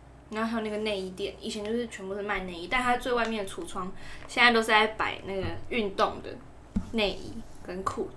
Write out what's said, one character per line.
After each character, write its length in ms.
然 120
后 80
还 80
有 60
那 60
个 80
内 200
衣 120
店， 300
以 80
前 160
就 60
是 180
全 180
部 80
是 80
卖 180
内 120
衣， 180
但 120
它 140
最 160
外 140
面 180
的 60
橱 160
窗 240
现 160
在 100
都 80
是 60
在 220
摆 380
那 80
个 80
运 260
动 280
的 80
内 180
衣 240
跟 200
裤 340